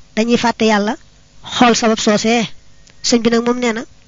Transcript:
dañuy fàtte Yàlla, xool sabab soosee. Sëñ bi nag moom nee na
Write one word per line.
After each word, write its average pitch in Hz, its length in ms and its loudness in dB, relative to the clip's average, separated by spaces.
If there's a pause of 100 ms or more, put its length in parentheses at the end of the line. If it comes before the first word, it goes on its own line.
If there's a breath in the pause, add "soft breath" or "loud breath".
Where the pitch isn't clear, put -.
(160)
dañuy 233 220 0
fàtte 233 300 0
Yàlla, 214 300 0 (580)
xool 233 240 4
sabab 220 200 0
soosee. 220 440 0 (640)
Sëñ 240 160 2
bi 233 80 4
nag 233 160 0
moom 247 120 0
nee 240 120 -2
na 220 120 -6 (240)